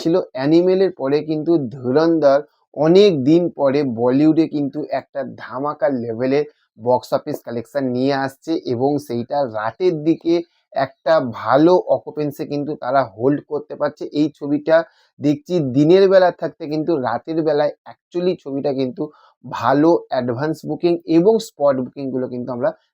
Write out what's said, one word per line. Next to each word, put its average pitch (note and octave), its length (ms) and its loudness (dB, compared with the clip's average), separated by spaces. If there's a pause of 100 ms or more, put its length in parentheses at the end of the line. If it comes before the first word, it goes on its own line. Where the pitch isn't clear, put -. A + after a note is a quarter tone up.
ছিল। E3 120 0 (200)
অ্যানিমেলের F3 640 2
পরে C3+ 180 0 (120)
কিন্তু D#3 220 -2 (240)
ধুরন্ধর C#3+ 640 2 (460)
অনেক F#3+ 260 8 (180)
দিন E3+ 140 6 (160)
পরে C#3 200 2 (200)
বলিউডে D3 460 4 (100)
কিন্তু C#3+ 240 -4 (200)
একটা C3+ 220 -12 (200)
ধামাকা C#3+ 460 -6 (160)
লেভেলের C3 420 0 (340)
বক্স B2 380 0
অফিস C#3 200 -6 (100)
কালেকশন A#2+ 360 -6 (120)
নিয়ে C3 180 0 (120)
আসছে C3+ 260 -10 (220)
এবং B2 160 0 (160)
সেইটা A#2+ 320 -6 (200)
রাতের C3+ 380 -2 (120)
দিকে E3 260 0 (540)
একটা - 260 -2 (280)
ভালো C#3+ 320 4 (220)
অকুপেন্সি D3 560 -8
কিন্তু D3 200 -6 (120)
তারা C3+ 180 2 (140)
হোল্ড C3+ 240 0 (120)
করতে D3 300 -8
পারছে। D3 220 -6 (160)
এই D3+ 80 2 (100)
ছবিটা D3 400 0 (420)
দেখছি C#3+ 340 -2 (240)
দিনের E3 260 6 (100)
বেলা F#3 160 6 (120)
থাকতে E3 220 -8 (100)
কিন্তু D#3 180 -2 (160)
রাতের C#3 400 -4
বেলায় D3 260 0 (180)
actually F3 420 -4 (100)
ছবিটা C#3 360 -6
কিন্তু C3 240 -4 (420)
ভালো C3 440 2 (200)
অ্যাডভান্স C3 480 -4 (120)
বুকিং F3 240 -2 (240)
এবং F#3 160 4 (140)
স্পট C#3+ 280 0 (100)
বুকিংগুলো C3 480 -6
কিন্তু B2 220 -8
আমরা B2+ 140 -2 (240)